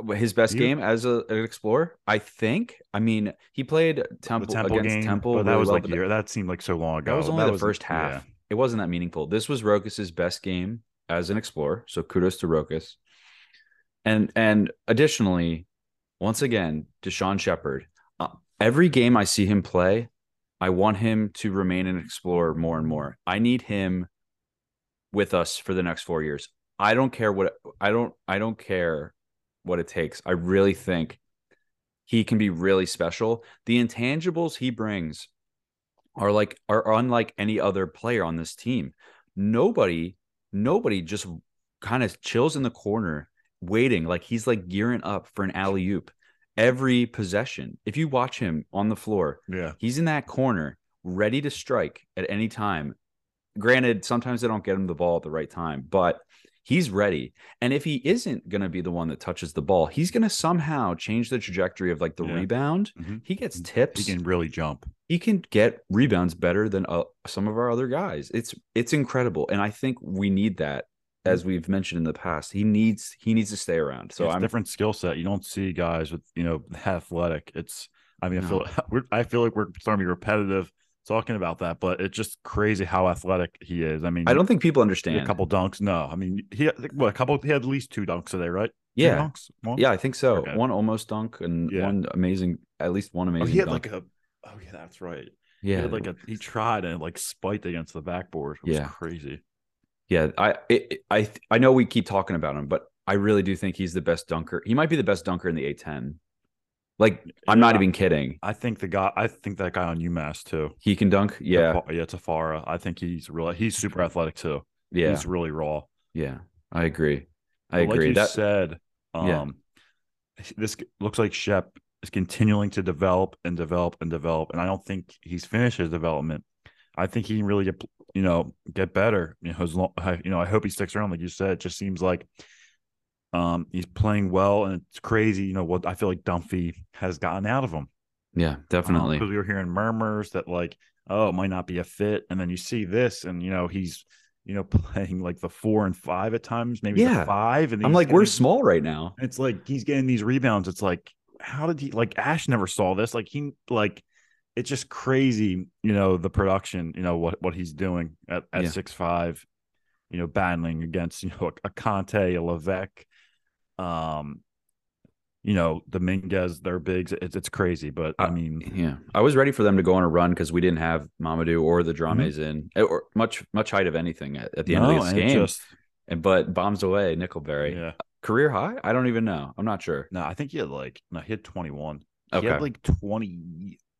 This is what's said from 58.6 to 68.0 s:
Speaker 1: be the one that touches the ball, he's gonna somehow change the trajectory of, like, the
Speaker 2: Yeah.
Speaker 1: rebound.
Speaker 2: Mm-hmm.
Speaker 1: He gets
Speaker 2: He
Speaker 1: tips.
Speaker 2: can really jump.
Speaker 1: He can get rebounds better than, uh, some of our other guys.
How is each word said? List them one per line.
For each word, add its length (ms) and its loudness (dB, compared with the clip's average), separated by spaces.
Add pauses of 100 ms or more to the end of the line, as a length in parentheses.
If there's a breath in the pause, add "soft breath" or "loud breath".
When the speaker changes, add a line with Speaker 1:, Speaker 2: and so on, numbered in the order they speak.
Speaker 1:
be 120 -6
the 100 -4
one 180 -2
that 120 -8
touches 320 -8
the 100 -4
ball, 240 4
he's 240 -2
gonna 200 2
somehow 640 0
change 360 -2
the 80 -2
trajectory 540 -2
of, 80 -4
like, 160 -4
the 100 -6
Speaker 2:
Yeah. 80 -6
Speaker 1:
rebound. 640 0
Speaker 2:
Mm-hmm. 240 -10
Speaker 1:
He 140 -6
gets 200 -8
Speaker 2:
He 60 -10
Speaker 1:
tips. 440 0
Speaker 2:
can 180 -2
really 240 0
jump. 360 -6 (240)
Speaker 1:
He 100 0
can 320 2
get 380 4
rebounds 460 4
better 340 2
than, 180 -2
uh, 180 -2 (220)
some 220 -4
of 80 -2
our 140 0
other 180 -2
guys. 460 -4